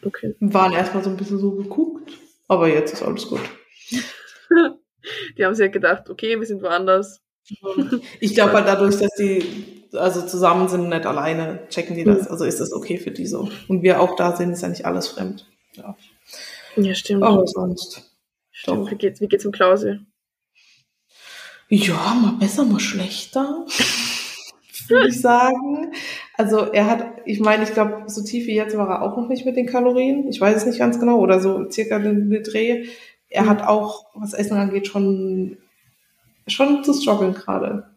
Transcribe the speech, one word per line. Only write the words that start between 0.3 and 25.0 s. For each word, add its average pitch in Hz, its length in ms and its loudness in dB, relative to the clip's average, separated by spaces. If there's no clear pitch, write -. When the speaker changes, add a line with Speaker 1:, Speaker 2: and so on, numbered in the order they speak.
Speaker 2:
Wir 202 160 0
waren 185 180 4
erstmal 185 300 -2
so 196 80 -2
ein 190 40 -4
bisschen 202 220 -4
so 196 140 0
geguckt, 294 600 -6
aber 170 200 4
jetzt 151 240 2
ist - 120 -8
alles - 240 -6
gut. - 120 -6
Speaker 1:
<laughs> - 1500 -2
Die 202 80 2
haben 190 80 2
sich 214 100 2
ja 196 80 2
gedacht, 190 380 0
okay, 220 300 -4
wir 220 80 -6
sind 202 160 -8
woanders. 185 580 0
Speaker 2:
Ich 208 160 0
glaub 214 180 4
halt 202 140 4
dadurch, 196 300 4
dass 202 200 2
die, 190 680 -4
also 180 320 0
zusammen 180 440 2
sind, 175 200 -2
nicht 165 160 -2
alleine, 160 640 -4
checken 170 260 -6
die 170 80 -6
das. 190 220 6
Speaker 1:
Mhm. - 60 -10
Speaker 2:
Also 165 140 -4
ist - 160 -2
das - 100 -6
okay - 260 -6
für - 140 -10
die 175 140 -10
so. 202 240 -6
Und 185 160 0
wir 180 160 4
auch 180 160 4
da 175 200 0
sind, 175 180 -2
ist 175 80 -8
ja 175 80 -6
nicht - 160 -8
alles 175 220 -4
fremd. - 400 -10
Ja. - 240 -18
Speaker 1:
Ja, 196 180 2
stimmt. 202 280 0
Speaker 2:
Aber 196 240 6
sonst, - 640 -8
Speaker 1:
Stimmt. - 260 -4
Speaker 2:
doch. 202 40 -8
Speaker 1:
Wie 208 40 -6
geht's, 196 260 -2
wie 208 60 -2
geht's 202 180 0
um 202 60 -2
Klausi? 202 480 2
Speaker 2:
Ja, 202 520 2
mal 202 180 4
besser, 208 240 2
mal 214 160 4
schlechter, 277 840 -4
<laughs> - 640 -18
würde 494 200 6